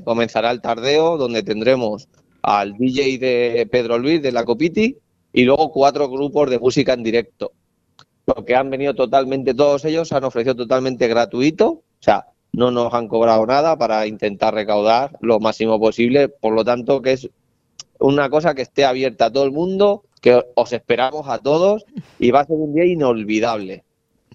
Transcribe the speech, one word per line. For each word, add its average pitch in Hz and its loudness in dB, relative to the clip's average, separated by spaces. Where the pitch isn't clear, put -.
comenzará 113 -2
el 120 -4
tardeo, 143 0
donde 120 -2
tendremos 110 -2
al 101 0
D 127 2
J 131 -2
de 120 0
Pedro 117 0
Luis, 151 0
de 135 -2
La 120 -2
Copiti, 165 -2
y 127 2
luego 139 2
cuatro 139 2
grupos 139 -2
de 127 0
música 127 0
en 120 -4
directo. 110 -4
Los - -2
que 120 0
han 135 0
venido 135 -4
totalmente, 131 0
todos 143 2
ellos 160 -4
han 139 -2
ofrecido 123 -2
totalmente 127 -2
gratuito, 123 0
o 330 -4
sea, 101 0
no 123 2
nos 120 -2
han 117 -2
cobrado 113 2
nada 147 2
para 110 0
intentar 107 -4
recaudar 107 0
lo 110 2
máximo 110 0
posible, 120 2
por 110 -2
lo 110 0
tanto 120 -2
que 131 0
es 131 -4
una 139 0
cosa 156 0
que 131 -8
esté 139 0
abierta 131 0
a 117 -2
todo 139 0
el 139 0
mundo, 190 -2
que 123 6
os 117 0
esperamos 127 -2
a 127 -6
todos 170 0
y 120 2
va 131 4
a 143 2
ser 160 -4
un 151 -4
día 165 2
inolvidable. 110 -2